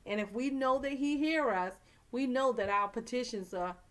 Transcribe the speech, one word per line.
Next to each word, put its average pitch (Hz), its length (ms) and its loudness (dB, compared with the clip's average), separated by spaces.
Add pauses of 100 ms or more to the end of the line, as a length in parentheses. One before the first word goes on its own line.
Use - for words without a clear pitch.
And 208 140 -2
if 208 120 -4
we 254 180 0
know 262 300 2
that 269 140 -2
he 285 240 0
hear 302 340 2
us, 185 220 0 (380)
we 254 140 0
know 262 280 2
that 208 160 0
our 202 180 2
petitions 226 680 -4
are 180 220 -2 (160)